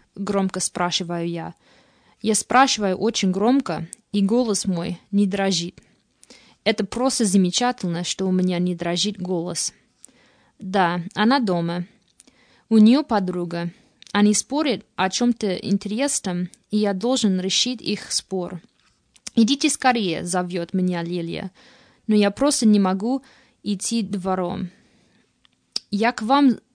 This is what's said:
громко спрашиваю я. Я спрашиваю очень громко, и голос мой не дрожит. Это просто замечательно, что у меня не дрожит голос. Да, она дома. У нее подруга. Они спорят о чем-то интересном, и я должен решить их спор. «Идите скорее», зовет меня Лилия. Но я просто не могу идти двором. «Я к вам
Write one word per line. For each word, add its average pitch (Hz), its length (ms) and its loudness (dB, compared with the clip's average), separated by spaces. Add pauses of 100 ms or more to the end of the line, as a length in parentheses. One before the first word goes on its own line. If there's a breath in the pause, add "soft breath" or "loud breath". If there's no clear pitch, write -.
(160)
громко 196 440 -2
спрашиваю 175 680 -4
я. 170 240 -8 (680 soft breath)
Я 208 140 0
спрашиваю 214 600 2
очень 202 340 0
громко, 190 560 0 (240)
и 202 100 0
голос 220 440 2
мой 170 340 -4 (120)
не 202 140 4
дрожит. 190 540 -2 (840 soft breath)
Это 202 200 0
просто 247 380 -2
замечательно, 185 800 0
что 190 240 -4
у 185 40 0
меня 185 280 2
не 180 160 0
дрожит 175 460 -4
голос. 180 520 -6 (840 soft breath)
Да, 180 420 0 (140)
она 233 240 4
дома. 175 460 -2 (840 soft breath)
У 220 100 4
нее 233 260 8
подруга. 175 680 -4 (400 soft breath)
Они 208 220 4
спорят 277 520 -2 (120)
о 190 120 0
чем-то 226 460 0
интересном, 196 920 -4 (200)
и 214 80 -2
я 208 160 0
должен 202 460 0
решить 220 420 -2
их - 300 -6
спор. - 500 -6 (760)
«Идите 269 340 2
скорее», 214 560 0
зовет 175 480 -4
меня 180 280 0
Лилия. 170 500 -6 (560 soft breath)
Но 214 80 2
я 202 160 6
просто 269 360 0
не 208 120 6
могу 196 440 0 (400 soft breath)
идти 208 380 -4
двором. 185 680 -4 (1200 soft breath)
«Я 220 200 0
к 226 120 -6
вам 262 360 4 (160)